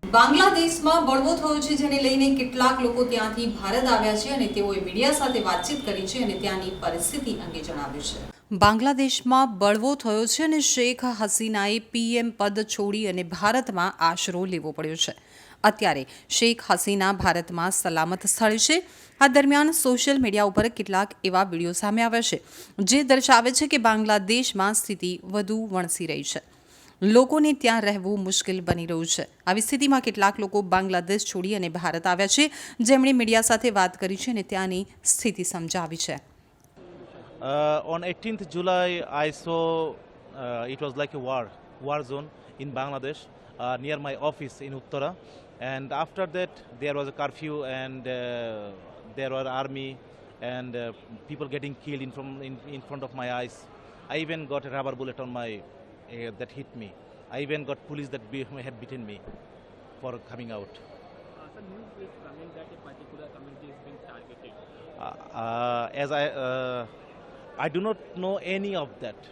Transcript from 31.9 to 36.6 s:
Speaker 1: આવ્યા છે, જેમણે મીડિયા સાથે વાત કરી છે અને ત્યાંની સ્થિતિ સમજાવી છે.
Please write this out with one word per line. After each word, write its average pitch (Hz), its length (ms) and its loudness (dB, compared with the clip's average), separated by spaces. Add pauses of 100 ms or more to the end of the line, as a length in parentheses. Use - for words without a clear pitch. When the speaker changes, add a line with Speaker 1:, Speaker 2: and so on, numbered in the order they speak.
Speaker 1:
આવ્યા 190 220 2
છે, 294 140 6 (400)
જેમણે 262 320 8
મીડિયા 226 300 4
સાથે 233 280 4
વાત 185 240 4
કરી 190 220 -2
છે 254 100 -2
અને 202 160 -2
ત્યાંની 185 320 -2 (300)
સ્થિતિ 185 400 0
સમજાવી 165 540 -4
છે. 143 120 -6 (1200)